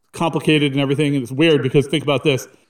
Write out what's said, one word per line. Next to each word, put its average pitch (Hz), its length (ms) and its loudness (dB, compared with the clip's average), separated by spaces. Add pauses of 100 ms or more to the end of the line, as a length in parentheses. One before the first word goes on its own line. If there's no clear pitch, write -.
(120)
Complicated 151 600 0
and 139 80 -2
everything, 143 340 0
and 135 80 -2
it's 120 100 -10
weird 147 300 2
because 135 240 2
think 147 180 -4
about 139 200 0
this. 139 220 0 (240)